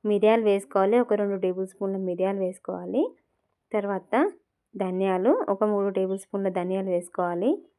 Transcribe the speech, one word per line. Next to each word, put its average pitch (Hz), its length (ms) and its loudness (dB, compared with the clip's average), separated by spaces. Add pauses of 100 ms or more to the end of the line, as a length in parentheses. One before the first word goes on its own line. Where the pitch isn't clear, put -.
(120)
మిరియాలు 214 400 4
వేసుకోవాలి. 196 540 2
ఒక 208 180 0
రెండు 196 240 -2
టేబుల్ 185 260 -4
స్పూన్ల 190 360 -4
మిరియాలు 190 360 -2
వేసుకోవాలి. 185 580 -4 (680)
తర్వాత 202 420 -2 (600)
ధనియాలు, 190 600 0 (220)
ఒక 208 80 0 (100)
మూడు 202 160 0 (100)
టేబుల్ 190 260 -2
స్పూన్ల 196 240 -2 (100)
ధనియాలు 190 380 -2
వేసుకోవాలి. 175 540 -2 (260)